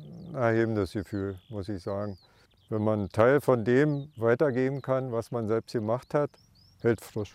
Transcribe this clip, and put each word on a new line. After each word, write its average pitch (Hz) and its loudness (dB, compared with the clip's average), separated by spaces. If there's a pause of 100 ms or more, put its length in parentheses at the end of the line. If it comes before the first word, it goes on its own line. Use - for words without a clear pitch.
(280)
ein 170 -12
erhebendes 113 2
Gefühl, 98 -6
muss 101 -8
ich 98 -8
sagen. 101 -6 (520)
Wenn 107 -2
man 107 0
einen 95 -4
Teil 131 4
von 120 2
dem 139 2
weitergeben 131 0
kann, 131 -2
was 113 -4
man 117 -2
selbst 113 -2
gemacht 113 -4
hat, 147 0 (520)
hält 117 2
frisch. - -10